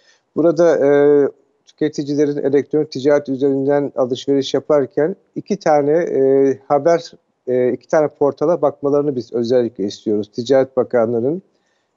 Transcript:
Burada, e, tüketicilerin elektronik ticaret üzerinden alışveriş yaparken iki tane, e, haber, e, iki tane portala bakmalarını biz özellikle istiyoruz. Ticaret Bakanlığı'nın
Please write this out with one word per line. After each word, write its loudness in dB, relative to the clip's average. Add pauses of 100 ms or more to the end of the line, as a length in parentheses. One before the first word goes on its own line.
(360)
Burada, 2
e, 4 (760)
tüketicilerin -4
elektronik -2
ticaret 0
üzerinden -2
alışveriş -2
yaparken -2 (180)
iki -6
tane, 0
e, 2 (100)
haber, 0 (340)
e, 0
iki -10
tane 2
portala -2
bakmalarını -2
biz -10
özellikle -2
istiyoruz. -4
Ticaret 0
Bakanlığı'nın -2 (540)